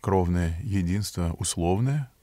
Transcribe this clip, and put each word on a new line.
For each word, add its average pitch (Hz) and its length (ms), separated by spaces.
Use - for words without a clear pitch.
кровное 87 600
единство 92 680
условное 117 760